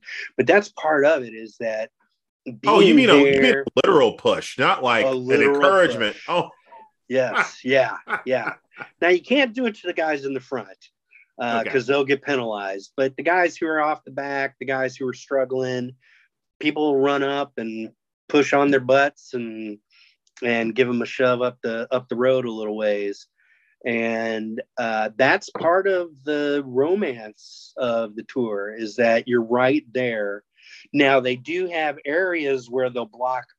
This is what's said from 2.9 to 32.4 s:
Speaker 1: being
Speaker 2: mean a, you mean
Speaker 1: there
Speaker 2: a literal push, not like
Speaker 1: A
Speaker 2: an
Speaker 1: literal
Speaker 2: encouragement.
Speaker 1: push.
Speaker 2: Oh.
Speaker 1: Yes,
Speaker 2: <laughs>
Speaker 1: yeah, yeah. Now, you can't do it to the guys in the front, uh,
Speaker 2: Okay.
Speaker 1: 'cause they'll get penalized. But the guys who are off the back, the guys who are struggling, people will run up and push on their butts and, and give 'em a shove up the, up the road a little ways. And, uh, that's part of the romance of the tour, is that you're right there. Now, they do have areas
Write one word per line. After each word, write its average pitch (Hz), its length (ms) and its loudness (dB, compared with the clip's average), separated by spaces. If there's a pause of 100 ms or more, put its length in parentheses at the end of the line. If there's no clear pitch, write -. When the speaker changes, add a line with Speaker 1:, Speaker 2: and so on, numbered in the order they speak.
Speaker 1:
being - 0 -
Speaker 2:
mean 262 140 6
a, 147 80 10
you 143 80 8
mean 135 160 4 (100)
Speaker 1:
there 139 100 0
Speaker 2:
a 135 40 -8 (200)
literal 147 280 6
push, 92 440 -2
not 156 240 2
like 120 240 2
Speaker 1:
A 135 40 2
Speaker 2:
an 127 160 -2
Speaker 1:
literal 143 300 4
Speaker 2:
encouragement. 135 600 2
Speaker 1:
push. - 120 -20
Speaker 2:
Oh. 175 220 -2 (580)
Speaker 1:
Yes, - 520 -2
Speaker 2:
<laughs> - 40 -20
Speaker 1:
yeah, 123 340 2 (280)
yeah. 127 280 -2 (460)
Now, 170 100 2
you 180 120 4
can't 254 320 0
do 247 140 -4
it 214 80 -4
to - 120 -12
the 175 60 -6
guys 156 320 -2
in 139 80 -4
the 131 60 -6
front, 107 500 -12 (500)
uh, 117 220 -2
Speaker 2:
Okay. 110 80 -4
Speaker 1:
'cause 127 160 0
they'll 143 180 0
get 139 200 -2
penalized. 104 720 -6
But 135 180 -2
the - 60 -10
guys 170 360 0
who 170 100 -4
are 156 120 -2
off 151 260 -2
the - 60 -18
back, 139 480 -6
the 127 60 -12
guys 135 300 -4
who 135 120 -8
are 127 60 -6
struggling, 127 800 -4 (680)
people 151 340 0
will 135 80 2
run 139 200 0
up 139 360 -4
and 113 340 -8 (360)
push 147 260 2
on 143 180 4
their 135 80 2
butts 135 560 0
and, 110 420 -8 (640)
and 117 320 -2
give 123 160 2
'em 120 140 -2
a - 20 -2
shove 127 380 0
up 123 180 -4
the, 113 300 -6
up 127 180 -4
the 120 60 -4
road 127 300 2
a 117 60 -6
little 110 260 -6
ways. 104 500 -4 (580)
And, 113 760 -4 (160)
uh, 110 380 -2
that's 143 360 2
part 180 360 0
of 180 240 -2 (120)
the 147 420 -2
romance 131 1120 -4
of 117 380 -2
the 110 80 -10
tour, 107 500 -6
is 110 220 -10
that 117 320 2
you're 120 160 2
right 127 480 2
there. 107 520 -4 (500)
Now, 135 260 4
they 127 160 -2
do 170 320 -6
have 156 380 -4
areas 147 640 -2